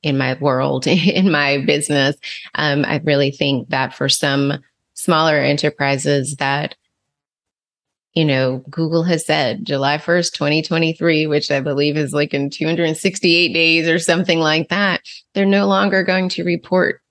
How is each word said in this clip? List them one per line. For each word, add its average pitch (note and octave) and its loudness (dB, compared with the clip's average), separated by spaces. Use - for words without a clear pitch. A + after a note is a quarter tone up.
in C#3+ 0
my C3 0
world, C3+ 0
<laughs> - -
in F3+ 2
my C#3+ 2
business? C#3+ 0
Um, D3 0
I D3+ -2
really C#3+ 2
think C#3 -2
that C3 -2
for C#3 -4
some C#3 0
smaller D#3+ 2
enterprises C#3+ 0
that C#3+ -2
you D#3+ 2
know, C3 0
Google E3 -2
has E3+ 0
said D3+ -2
July C#3 0
first, E3+ -2
twenty D3+ 0
twenty-three, D#3+ 0
which D3 -2
I C#3 0
believe C#3+ -2
is, D3 -4
like, D3 -2
in C#3 -2
two - -6
hundred D#3+ 0
sixty-eight F3 2
days E3 2
or E3 2
something E3+ 0
like D#3 0
that, F#3+ 0
they're G3 0
no G3 2
longer F#3+ 2
going F#3 0
to F3 -6
report, F3 -2